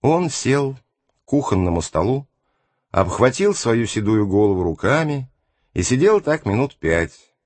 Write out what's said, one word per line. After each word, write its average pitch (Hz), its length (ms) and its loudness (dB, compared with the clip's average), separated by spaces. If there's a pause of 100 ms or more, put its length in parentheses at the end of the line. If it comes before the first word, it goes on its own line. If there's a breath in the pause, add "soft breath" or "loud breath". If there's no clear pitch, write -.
Он 165 280 0
сел 135 440 -2
к 131 40 -20 (460)
кухонному 92 560 0
столу, 110 480 -2 (640)
обхватил 127 600 2
свою 117 320 -2
седую 104 420 0
голову 98 340 2
руками 131 640 -2 (440)
и 92 100 -4
сидел 170 380 2
так 151 260 -2
минут 120 300 -2
пять. 82 580 -4 (120)